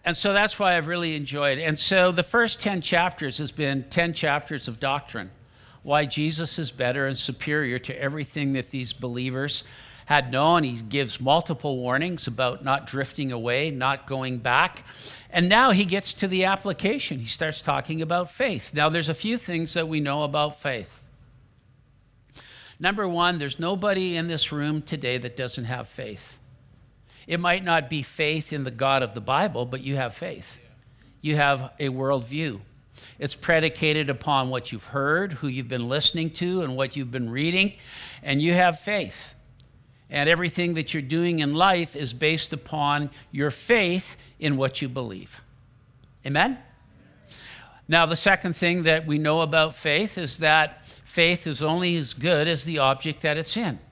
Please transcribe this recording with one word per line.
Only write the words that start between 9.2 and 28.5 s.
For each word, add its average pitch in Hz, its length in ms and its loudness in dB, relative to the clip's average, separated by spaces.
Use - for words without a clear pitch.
had 135 260 2
known. 160 320 6
He 120 160 -4
gives 117 400 -4
multiple 147 560 0
warnings 135 500 -2
about 127 380 -2
not 139 220 0
drifting 135 440 -4
away, 123 400 -2
not 135 360 -2
going 131 320 -4
back. 131 460 2
And 180 220 2
now 240 200 8
he 202 140 6
gets 190 300 -2
to 202 120 -2
the 185 200 2
application. 196 760 -2
He 113 60 -8
starts 156 340 -4
talking 151 400 -2
about 175 300 0
faith. 220 440 -2
Now, 147 140 4
there's 160 220 0
a 156 40 0
few 226 220 -2
things 165 380 -4
that 165 120 0
we 160 140 -2
know 143 240 -2
about 147 360 0
faith. 123 440 -8
Number 202 260 2
one, 175 300 2
there's 143 240 -4
nobody 185 560 0
in 165 120 -2
this 160 220 -2
room 151 300 -2
today 131 380 -4
that 120 180 -8
doesn't 123 300 -6
have 120 200 -6
faith. - 520 -14
It 170 120 -2
might 175 240 2
not 165 260 2
be 151 140 -4
faith 156 500 -2